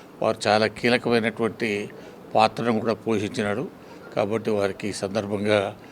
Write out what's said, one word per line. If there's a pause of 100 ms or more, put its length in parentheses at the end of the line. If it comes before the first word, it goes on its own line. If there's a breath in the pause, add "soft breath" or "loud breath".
(220 loud breath)
వారు
చాలా (120)
కీలకమైనటువంటి (640 loud breath)
పాత్రను
కూడా
పోషించినాడు. (520 loud breath)
కాబట్టి
వారికి
ఈ
సందర్భంగా (320 loud breath)